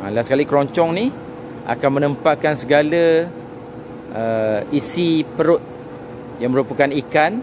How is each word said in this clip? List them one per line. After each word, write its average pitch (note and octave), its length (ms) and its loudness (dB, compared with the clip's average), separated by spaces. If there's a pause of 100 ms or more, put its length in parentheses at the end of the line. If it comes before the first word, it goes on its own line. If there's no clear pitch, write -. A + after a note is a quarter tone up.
Ha, G2 80 -6
last A#2+ 160 0
sekali C3+ 160 4
keroncong C#3+ 480 2
ni G3 160 0 (560)
akan A#2+ 260 0
menempatkan D3 720 2
segala, D#3+ 720 4 (800)
uh, A2 480 0 (160)
isi D#3+ 480 2
perut D#3+ 400 2 (800)
yang B2 80 0
merupakan C3+ 400 2
ikan D3+ 520 2